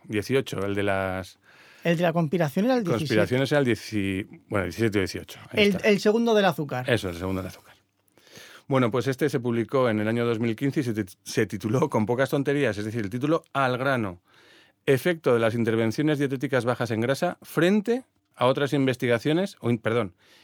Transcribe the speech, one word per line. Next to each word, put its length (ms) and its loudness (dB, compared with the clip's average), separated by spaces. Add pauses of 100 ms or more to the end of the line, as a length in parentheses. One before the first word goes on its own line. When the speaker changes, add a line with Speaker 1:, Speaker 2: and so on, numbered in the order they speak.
Speaker 1:
dieciocho, 600 -4
el 120 -4
de 80 -2
las 540 -4 (440)
Speaker 2:
El 140 2
de 80 -2
la 80 2
conspiración 540 0
era 100 2
el 80 -2
diecisiete. 160 0
Speaker 1:
conspiraciones 520 2
era 80 4
el 60 2
dieci-, 800 -2
bueno, 180 -2
diecisiete 320 0
o 20 4
dieciocho. 400 -6 (100)
Ahí 140 4
Speaker 2:
El, 60 6
Speaker 1:
está. 180 0
Speaker 2:
el 120 4
segundo 340 2
del 100 4
azúcar. 440 -2
Speaker 1:
Eso, 200 2
el 80 -6
segundo 260 -4
del 60 -8
azúcar. 260 -20 (960)
Bueno, 240 2
pues 160 0
este 220 0
se 100 -2
publicó 500 0
en 80 0
el 80 0
año 180 0
dos 140 0
mil 160 0
quince 260 -2
y 40 -2
se 100 -2
tit-, 300 -4
se 220 0
tituló 440 -2
Con 160 0
pocas 240 0
tonterías, 480 0
es 60 -6
decir, 160 -6
el 100 -6
título 320 -2 (100)
al 260 0
grano. 420 -2 (680)
Efecto 480 2
de 60 4
las 160 2
intervenciones 640 0
dietéticas 440 -2
bajas 280 -2
en 80 -2
grasa 420 -2
frente 640 0 (320)
a 100 2
otras 260 2
investigaciones, 880 0
o 100 0
in-, 80 2
perdón, 360 -2 (300)